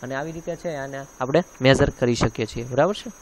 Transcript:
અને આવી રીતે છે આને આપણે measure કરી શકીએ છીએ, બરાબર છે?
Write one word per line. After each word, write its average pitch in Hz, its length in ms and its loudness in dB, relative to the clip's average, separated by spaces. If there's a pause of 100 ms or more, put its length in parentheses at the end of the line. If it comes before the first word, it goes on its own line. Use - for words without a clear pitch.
અને 131 120 -8
આવી 151 160 -8
રીતે 165 240 -8
છે 160 200 -8
આને 139 300 -10 (160)
આપણે 143 220 2 (180)
measure 135 280 6
કરી 120 260 0
શકીએ 117 300 0
છીએ, 117 180 -10
બરાબર 135 300 2
છે? 220 180 -12 (100)